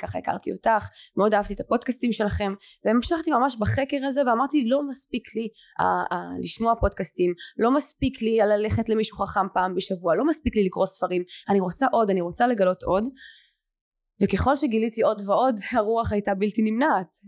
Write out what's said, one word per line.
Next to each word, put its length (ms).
ככה 160
הכרתי 340
אותך, 380
מאוד 160
אהבתי 200
את 60
הפודקאסטים 520
שלכם, 420
והמשכתי 460
ממש 280
בחקר 380
הזה, 200
ואמרתי, 400
"לא 200
מספיק 480
לי 120
ה-, 360
ה-, 240
לשמוע 400
פודקאסטים, 540
לא 140
מספיק 500
לי 160
ללכת 520
למישהו 280
חכם 360
פעם 220
בשבוע, 400
לא 100
מספיק 300
לי 100
לקרוא 200
ספרים, 380
אני 100
רוצה 320
עוד, 180
אני 120
רוצה 260
לגלות 360
עוד." 200
וככל 340
שגיליתי 460
עוד 240
ועוד, 300
<laughs> 80
הרוח 400
הייתה 200
בלתי 280
נמנעת, 460